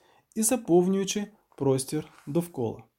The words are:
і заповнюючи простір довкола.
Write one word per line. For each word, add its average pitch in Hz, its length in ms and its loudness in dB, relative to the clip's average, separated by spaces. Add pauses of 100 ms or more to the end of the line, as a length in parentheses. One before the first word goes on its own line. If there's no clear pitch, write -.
(360)
і 220 80 0
заповнюючи 196 840 2 (300)
простір 135 560 0 (140)
довкола. 143 560 -4 (160)